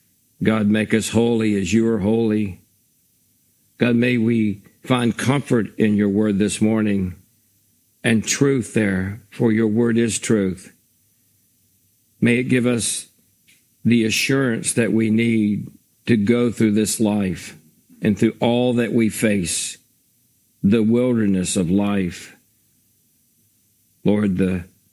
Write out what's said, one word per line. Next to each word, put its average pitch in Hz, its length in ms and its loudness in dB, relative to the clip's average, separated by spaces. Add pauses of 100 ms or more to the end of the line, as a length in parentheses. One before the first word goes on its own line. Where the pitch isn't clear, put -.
(440)
God, 107 240 2
make 107 260 0
us 107 180 0
holy 113 440 0
as 95 160 -4
you 113 160 2
are 113 120 0
holy. 107 600 -2 (1160)
God, 120 180 2
may 123 220 2
we 110 460 0 (200)
find 120 320 0
comfort 123 640 -2
in 107 160 2
your 101 140 2
word 101 300 0
this 104 200 -2
morning 104 560 0 (880)
and 113 240 0
truth 139 460 0
there, 98 560 -2
for 117 240 0
your 110 140 2
word 117 300 0
is 113 220 0
truth. 95 540 -2 (1500)
May 120 200 2
it 127 100 -4
give 123 160 2
us 120 420 -4 (800)
the 113 160 4
assurance 123 680 -2
that 110 180 0
we 113 200 0
need 110 560 0 (400)
to 117 100 4
go 117 340 2
through 110 200 0
this 104 280 0
life 101 560 -2 (460)
and 104 160 0
through 110 220 0
all 123 340 0
that 117 180 -2
we 113 180 2
face, 101 680 -4 (840)
the 107 180 4
wilderness 110 760 0
of 87 140 0
life, 98 680 -2 (1700)
Lord, 104 340 0
the 92 260 -2 (300)